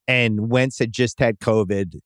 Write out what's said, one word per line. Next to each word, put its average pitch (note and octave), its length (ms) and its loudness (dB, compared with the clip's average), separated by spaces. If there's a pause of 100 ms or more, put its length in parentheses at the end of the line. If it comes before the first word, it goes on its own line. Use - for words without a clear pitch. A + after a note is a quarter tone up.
and A2+ 420 2
Wentz B2+ 280 0
had A2+ 160 -2
just B2 240 -2
had A#2 200 2
covid. G2+ 680 -2